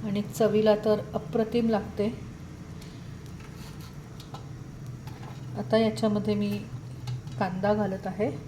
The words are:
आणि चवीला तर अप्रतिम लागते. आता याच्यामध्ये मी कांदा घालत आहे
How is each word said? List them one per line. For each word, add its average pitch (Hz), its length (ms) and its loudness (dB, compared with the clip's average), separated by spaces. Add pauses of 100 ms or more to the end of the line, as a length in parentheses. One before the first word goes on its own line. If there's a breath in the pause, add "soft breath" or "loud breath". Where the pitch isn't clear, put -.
आणि 202 220 2
चवीला 214 460 6 (100)
तर 208 160 6 (140)
अप्रतिम 226 560 2
लागते. 202 360 2 (3500 loud breath)
आता 220 200 6
याच्यामध्ये 214 560 4
मी 208 140 2 (920)
कांदा 190 360 2
घालत 196 320 0
आहे 190 200 0 (220)